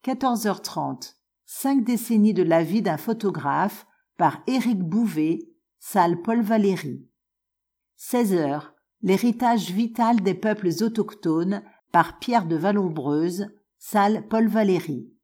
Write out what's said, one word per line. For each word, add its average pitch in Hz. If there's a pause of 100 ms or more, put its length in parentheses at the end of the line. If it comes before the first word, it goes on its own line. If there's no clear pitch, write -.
Quatorze 247
heures 196
trente, - (340)
Cinq 269
décennies 220
de 180
la 165
vie 185
d'un 165
photographe 165 (300)
par 143
Éric 240
Bouvet, 170 (400)
salle 170
Paul 226
Valéry. 190 (880)
Seize 240
heures, 147 (280)
L'héritage 233
vital 233
des 190
peuples 208 (120)
autochtones 196 (280)
par -
Pierre 233
de 165
Vallombreuse, 170 (300)
salle 208
Paul 226
Valéry. 190 (140)